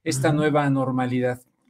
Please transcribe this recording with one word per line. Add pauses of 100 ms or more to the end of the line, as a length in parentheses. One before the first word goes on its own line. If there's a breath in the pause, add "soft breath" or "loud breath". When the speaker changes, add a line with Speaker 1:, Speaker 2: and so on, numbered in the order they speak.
Speaker 1:
esta
Speaker 2:
Ujú.
Speaker 1:
nueva
anormalidad. (280)